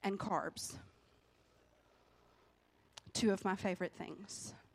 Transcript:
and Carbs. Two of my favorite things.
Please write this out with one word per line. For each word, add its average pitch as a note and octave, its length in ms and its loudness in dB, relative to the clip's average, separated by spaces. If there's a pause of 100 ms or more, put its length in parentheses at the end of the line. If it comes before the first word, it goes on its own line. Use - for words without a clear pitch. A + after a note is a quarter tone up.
and G2+ 160 2
Carbs. - 560 -2 (2500)
Two G#3+ 180 6
of G3 140 2
my F#3+ 100 4
favorite F#3 380 0
things. - 600 -10 (220)